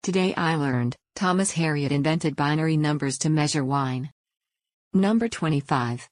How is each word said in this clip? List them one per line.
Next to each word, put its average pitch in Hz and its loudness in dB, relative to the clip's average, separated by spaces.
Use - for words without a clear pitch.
Today 185 0
I 165 0
learned, 127 -2
Thomas 185 0
Harriot 147 0
invented 151 0
binary 156 2
numbers 147 0
to 156 0
measure 147 2
wine. 131 -2
Number 220 2
twenty-five. 139 -2